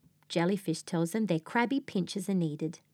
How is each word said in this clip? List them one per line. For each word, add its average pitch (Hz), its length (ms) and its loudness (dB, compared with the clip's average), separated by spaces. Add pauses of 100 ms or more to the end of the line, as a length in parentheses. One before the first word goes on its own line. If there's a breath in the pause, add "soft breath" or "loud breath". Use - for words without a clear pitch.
(300)
Jellyfish 175 520 0
tells 165 300 0
them 220 160 0
their 165 120 2
crabby 240 400 0
pinches 190 480 -4
are 202 60 0
needed, 160 460 0 (140)